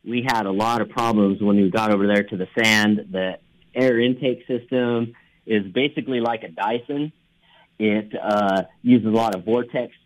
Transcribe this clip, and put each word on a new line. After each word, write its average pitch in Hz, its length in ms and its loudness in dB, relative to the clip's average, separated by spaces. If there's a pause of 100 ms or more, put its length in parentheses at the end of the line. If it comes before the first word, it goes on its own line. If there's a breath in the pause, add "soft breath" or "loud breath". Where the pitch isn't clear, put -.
We 120 240 -4
had 113 180 0
a 98 60 -2
lot 110 300 0
of 101 80 -4
problems 107 520 0
when 101 160 2
we 98 120 4
got 110 220 0
over 101 160 2
there 104 160 2
to 104 140 -8
the 92 100 -6 (100)
sand. 107 540 2
The 92 260 -4 (380)
air 127 240 2
intake 123 480 -2
system 120 680 -2 (320 soft breath)
is 104 260 0
basically 131 480 -2
like 117 240 -4
a 98 60 -16
Dyson. 120 640 -4 (680 soft breath)
It, 107 400 -2
uh, 101 440 0 (180)
uses 120 260 4
a 110 40 0
lot 113 240 2
of 90 100 -10
vortex 120 480 -2 (120)